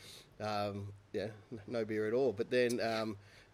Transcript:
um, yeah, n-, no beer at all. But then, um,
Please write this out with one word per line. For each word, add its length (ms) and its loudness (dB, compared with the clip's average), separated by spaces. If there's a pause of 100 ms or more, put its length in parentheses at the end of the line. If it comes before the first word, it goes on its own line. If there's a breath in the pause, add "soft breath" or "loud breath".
(380 loud breath)
um, 540 -2 (220)
yeah, 140 0 (220)
n-, 160 -10
no 200 0
beer 200 2
at 60 0
all. 220 4
But 160 -2
then, 320 4
um, 340 0 (380 loud breath)